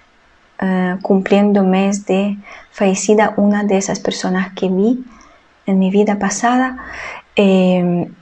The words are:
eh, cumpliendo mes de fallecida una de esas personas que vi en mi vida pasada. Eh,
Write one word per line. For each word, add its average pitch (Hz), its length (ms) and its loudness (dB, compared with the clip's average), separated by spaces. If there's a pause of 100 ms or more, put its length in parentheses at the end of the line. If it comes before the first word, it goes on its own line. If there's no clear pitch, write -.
(600)
eh, 185 420 -2
cumpliendo 202 640 2
mes 196 420 0
de 202 320 -2 (340)
fallecida 208 640 0
una 208 260 2
de 202 140 0
esas 196 220 -4
personas 185 540 -4
que 190 140 -4
vi 208 380 0 (600)
en 190 140 2
mi 190 100 2
vida 202 300 2
pasada. 247 580 -2 (580)
Eh, 180 760 2 (100)